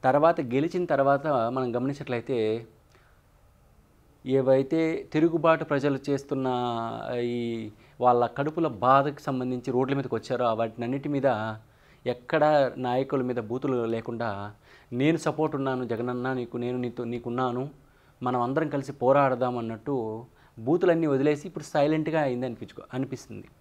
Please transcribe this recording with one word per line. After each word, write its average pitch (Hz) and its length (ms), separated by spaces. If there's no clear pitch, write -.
తర్వాత 147 380
గెలిచిన 151 440
తర్వాత 139 420
మనం 127 480
గమనించినట్లయితే, 120 920
ఏవైతే 135 880
తిరుగుబాటు 160 500
ప్రజలు 143 360
చేస్తున్న 135 400
ఈ 120 540
వాళ్ళ 120 240
కడుపుల 156 420
బాధకు 135 520
సంబంధించి 127 520
రోడ్ల 127 220
మీదకి 139 220
వచ్చారో, 117 380
వాటినన్నిటి 117 560
మీద 120 460
ఎక్కడా 147 680
నాయకుల 131 440
మీద 123 140
బూతులు 120 500
లేకుండా, 113 680
"నేను 143 240
సపోర్ట్ 151 380
ఉన్నాను 131 320
జగనన్న, 123 460
నీకు, 120 240
నేను 123 200
నీతో, 123 260
నీకున్నాను, 123 680
మనం 123 180
అందరం 135 280
కలిసి 139 220
పోరాడదాం" 127 680
అన్నట్టు 113 680
బూతులన్నీ 165 480
వదిలేసి 147 400
ఇప్పుడు 165 160
సైలెంట్గా 156 580
అయింది 127 240
అనిపించుకో-, 117 380
అనిపిస్తుంది. 127 540